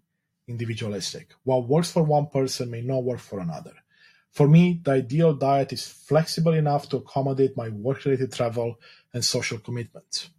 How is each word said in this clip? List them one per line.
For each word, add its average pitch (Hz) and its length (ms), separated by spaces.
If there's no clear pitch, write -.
individualistic. 113 840
What 127 240
works 165 240
for 170 120
one 147 240
person 131 440
may 117 100
not 127 220
work 123 160
for - 200
another. 82 340
For 143 160
me, 170 360
the 139 80
ideal 135 420
diet 135 400
is - 140
flexible 160 680
enough 147 360
to 135 80
accommodate 135 600
my 113 120
work-related 123 600
travel 117 480
and 120 120
social 120 320
commitments. - 800